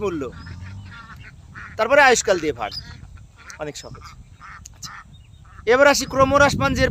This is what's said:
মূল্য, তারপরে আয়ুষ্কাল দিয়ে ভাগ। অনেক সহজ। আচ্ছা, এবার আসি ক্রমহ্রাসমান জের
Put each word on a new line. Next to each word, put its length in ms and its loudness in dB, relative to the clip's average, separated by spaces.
মূল্য, 220 -6
তারপরে 280 2
আয়ুষ্কাল 400 4
দিয়ে 180 -4
ভাগ। 120 -8
অনেক 200 -12
সহজ। 220 -20
আচ্ছা, 180 -18
এবার 260 6
আসি 200 -2
ক্রমহ্রাসমান 640 2
জের 160 0